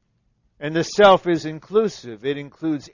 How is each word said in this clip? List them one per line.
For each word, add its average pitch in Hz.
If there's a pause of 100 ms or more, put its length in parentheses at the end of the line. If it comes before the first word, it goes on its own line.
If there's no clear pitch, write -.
(580)
And 147
the 160
self 196
is 165
inclusive. 156
It 143
includes 143